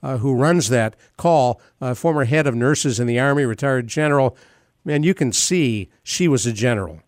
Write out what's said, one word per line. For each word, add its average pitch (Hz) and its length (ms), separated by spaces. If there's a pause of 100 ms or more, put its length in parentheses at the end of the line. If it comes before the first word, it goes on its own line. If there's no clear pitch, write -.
uh, 135 160
who 131 160
runs 143 340
that 113 260 (220)
call, 139 420 (220)
uh, 127 140
former 151 300
head 147 220
of 127 80
nurses 123 460
in 123 60
the 120 120
Army, 139 280
retired 127 400
general. 143 500 (500)
Man, 147 160
you 180 120
can 131 180
see 120 560 (140)
she - 260
was 127 160
a 120 80
general. 101 560